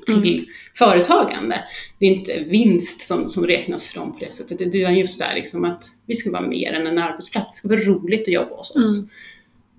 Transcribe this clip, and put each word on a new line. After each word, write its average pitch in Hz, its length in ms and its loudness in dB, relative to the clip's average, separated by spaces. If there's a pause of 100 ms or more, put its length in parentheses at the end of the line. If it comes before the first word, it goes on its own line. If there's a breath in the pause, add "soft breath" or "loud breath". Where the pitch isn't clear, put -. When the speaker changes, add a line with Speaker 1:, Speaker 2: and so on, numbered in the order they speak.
Speaker 1:
till 220 100 2 (220)
Speaker 2:
Mm. 170 60 -6 (340 loud breath)
Speaker 1:
företagande. 196 840 4 (340 loud breath)
Det 196 80 4
är 190 40 8
inte 190 300 0
vinst 175 640 2
som, 170 260 -4
som 170 180 -2
räknas 175 420 -2
för - 120 -12
dem - 120 -8
på - 60 -20
det - 140 -12
sättet. 180 400 -6
Det 190 100 0
är 180 80 2
just 185 280 2
det - 60 -4
här - 100 -2
liksom 175 300 -4
att 175 180 -4 (240)
vi 226 100 -4
ska - 140 -6
vara - 160 -4
mer - 260 -4
än 160 140 -4
en 165 120 0
arbetsplats. - 560 -4
Det - 40 -14
ska 202 100 -6
vara 208 120 2
roligt 190 420 2
att - 120 -4
jobba - 220 -2
hos - 200 -12
oss. 214 320 2 (720 loud breath)